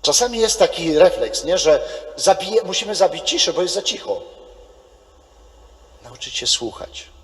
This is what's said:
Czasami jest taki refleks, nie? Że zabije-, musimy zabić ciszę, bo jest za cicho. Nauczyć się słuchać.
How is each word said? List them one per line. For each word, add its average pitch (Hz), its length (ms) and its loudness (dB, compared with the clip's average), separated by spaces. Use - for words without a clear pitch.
Czasami 240 360 0
jest 220 200 0
taki 165 400 2
refleks, - 460 4
nie? 175 140 0
Że 151 300 4
zabije-, 190 480 2
musimy 185 300 -4
zabić 180 340 0
ciszę, 240 240 0
bo 170 100 0
jest 180 120 -2
za 196 80 -4
cicho. - 400 -6
Nauczyć 120 340 -12
się 123 100 -4
słuchać. - 640 -6